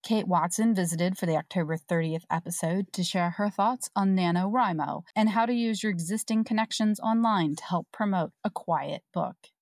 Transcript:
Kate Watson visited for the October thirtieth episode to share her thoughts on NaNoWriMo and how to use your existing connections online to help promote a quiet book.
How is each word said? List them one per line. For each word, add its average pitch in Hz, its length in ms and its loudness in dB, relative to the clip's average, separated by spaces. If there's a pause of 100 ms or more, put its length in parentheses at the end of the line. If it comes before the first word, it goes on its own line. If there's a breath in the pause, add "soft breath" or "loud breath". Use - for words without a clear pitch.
Kate 214 240 0
Watson 185 480 2
visited 175 420 0
for - 80 -2
the 160 100 2
October 160 420 -2
thirtieth 165 520 -2
episode 175 640 -2
to 180 100 -2
share 175 280 0
her 208 180 -2
thoughts 226 460 -2
on 196 200 2
NaNoWriMo 180 880 0 (140 loud breath)
and 214 140 4
how 226 180 2
to 247 60 0
use 226 280 0
your 214 100 0
existing 214 520 -2
connections 220 560 0
online 220 560 2
to - 80 -12
help 175 280 -2
promote 190 400 -2 (120)
a 208 80 -2
quiet 147 500 -4 (140)
book. 170 200 -2 (260)